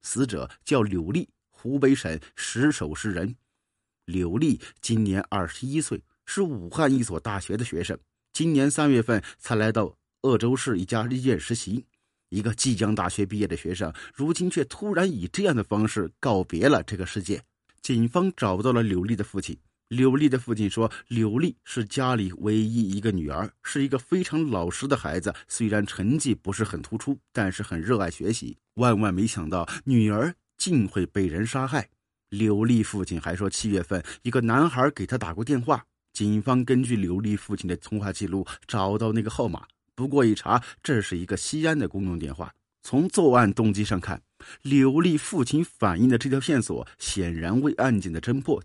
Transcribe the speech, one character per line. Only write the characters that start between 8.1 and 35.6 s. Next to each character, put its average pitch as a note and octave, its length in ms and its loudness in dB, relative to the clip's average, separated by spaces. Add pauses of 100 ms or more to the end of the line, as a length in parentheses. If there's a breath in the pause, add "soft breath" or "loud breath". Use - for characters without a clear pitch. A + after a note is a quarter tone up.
今 D#3+ 220 2
年 C#3 180 6
三 D3+ 180 4
月 B2 120 6
份 A2 200 2 (160 loud breath)
才 - 180 -4
来 G#2+ 180 2
到 G#2+ 200 0 (280)
鄂 B2+ 160 6
州 A#2+ 180 2
市 A#2+ 240 -2
一 F#2 60 -2
家 A2+ 260 -2
医 B2+ 140 -2
院 A#2+ 120 4
实 F#2 160 -6
习。 A#2 320 -4 (440)
一 G2 120 -4
个 A2 140 -2
即 B2+ 180 0
将 G#2+ 220 0
大 F2+ 140 0
学 G2+ 160 -2
毕 G#2 140 -4
业 G#2 60 0
的 E2 120 -4
学 F2+ 180 -6
生， F2 180 -4 (200 loud breath)
如 D3+ 200 0
今 F3+ 160 -2
却 E3 140 0
突 G#3 300 -6
然 F3+ 180 2
以 F#2 160 -4
这 - 160 -4
样 F3+ 100 4
的 A2+ 80 2
方 G#2 240 0
式 G2 320 -2
告 F#2+ 280 2
别 F2+ 240 2
了 A2+ 140 4
这 - 120 -8
个 F2+ 100 -6
世 G2+ 160 -6
界。 F#2+ 220 -6 (380)
警 A#2 260 2
方 F3+ 300 2
找 G2 240 0
到 B2+ 100 2
了 A#2+ 100 4
柳 F#2+ 220 0
丽 G#2+ 140 0
的 G2 40 -2
父 G2 200 -6
亲。 - 160 -10 (320)
柳 B2+ 260 4
丽 D3 140 4
的 B2+ 80 2
父 A#2+ 160 -6
亲 G#2 160 0
说， A2+ 220 0 (160 loud breath)
柳 A2 320 0
丽 D#3 240 0
是 - 200 -6
家 B2+ 320 -2
里 G2 180 -2
唯 G#2+ 220 0
一 A2 360 2
一 G2+ 100 -4
个 A2 100 0
女 F2 180 -2
儿， E2+ 220 -6 (120)
是 C#3 200 -2
一 C#3 40 0
个 C3+ 100 0
非 F3+ 260 -2
常 D#3 240 -2
老 F2+ 220 0
实 C3+ 180 -6
的 C#3 80 2
孩 D#2+ 240 -4
子， G2 140 -4 (140 loud breath)
虽 - 200 -4
然 G#2 160 0
成 G#2 340 0
绩 B2+ 180 -2
不 - 180 -6
是 A2 100 -4
很 F2 200 -4
突 - 120 -8
出， C#3 220 -4 (160)
但 G2 180 0
是 G2+ 120 -8
很 E2+ 180 -6
热 G#2+ 180 0
爱 F2 120 -2
学 F#2+ 200 -2
习。 C#2 240 -6 (200)
万 A#2 220 4
万 G#2 140 2
没 F#2 140 2
想 E2+ 240 -4
到 E2+ 180 -2 (160 loud breath)
女 A2+ 280 4
儿 A#2+ 200 0 (240)
竟 C#3 320 0
会 F#2 200 -2
被 G2 180 -2
人 F2 200 -2
杀 C3 200 -4
害。 C3 240 -4 (400)
柳 G#2 340 2
丽 A#2 200 4
父 G2+ 200 -4
亲 F2 160 -4
还 E2 160 -4
说， F#2+ 140 -2
七 - 220 -4
月 F#2+ 100 2
份 F2 200 -4 (200 loud breath)
一 A#2+ 80 -6
个 B2 100 2
男 A#2+ 300 4
孩 B2+ 220 4
给 F#2+ 160 -6
他 B2+ 100 -2
打 F2 160 -6
过 G2+ 100 -6
电 C3+ 160 0
话。 B2 240 0 (300)